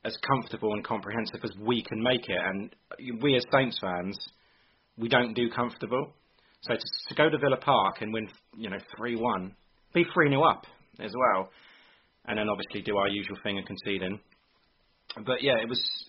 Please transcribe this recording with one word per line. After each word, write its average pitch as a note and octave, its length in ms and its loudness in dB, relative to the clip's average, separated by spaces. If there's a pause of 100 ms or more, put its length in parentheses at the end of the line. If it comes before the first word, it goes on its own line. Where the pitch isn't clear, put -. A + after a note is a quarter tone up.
as A2+ 120 -6 (100)
comfortable A2+ 460 0
and G#2 120 -4
comprehensive G#2+ 600 -4
as G#2 160 -6
we A2+ 240 2
can A2 180 -4
make B2 260 2
it. F2+ 140 0
And F#2+ 320 -4 (480)
we C#3 140 6
as B2 160 2
Saints C3+ 280 2
fans, F#2 360 -2 (800)
we A#2 120 -4
don't B2 260 4
do A#2+ 160 2
comfortable. B2 640 -4 (500)
So - 120 -2
to, - 60 -2 (280)
to - 60 -10
go D#3 140 6
to D3+ 80 2
Villa C3 220 4
Park G#2 420 4
and G#2+ 120 -6
win, A2 160 -4 (280)
you A2 140 -8
know, G2 80 -6 (180)
three A#2+ 200 -4
one, G2+ 380 -2 (380)
be F3 120 4 (100)
three D#3 160 4
nil C#3 140 4
up C#3 200 2 (360)
as G#2 120 -8
well, G#2+ 380 2 (760)
and A2 120 -2
then G#2+ 100 0
obviously G2+ 320 -4
do G2+ 160 0
our G2 120 4
usual G2+ 340 -4
thing G2+ 160 -2
and F#2+ 80 -8
conceding. G2 520 -4 (1080)
But B2+ 160 0
yeah, C3 180 6
it A#2 80 -2
was B2+ 140 -2 (260)